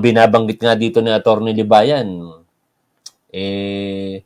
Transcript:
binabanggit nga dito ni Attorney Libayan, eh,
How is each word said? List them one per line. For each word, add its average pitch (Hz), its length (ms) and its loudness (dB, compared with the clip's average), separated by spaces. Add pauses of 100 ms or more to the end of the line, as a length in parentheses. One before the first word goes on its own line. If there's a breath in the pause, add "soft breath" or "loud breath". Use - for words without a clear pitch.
binabanggit 113 600 4
nga 117 120 2
dito 113 240 -2
ni 113 160 0
Attorney 110 400 0
Libayan, 110 560 2 (1200)
eh, 98 960 -8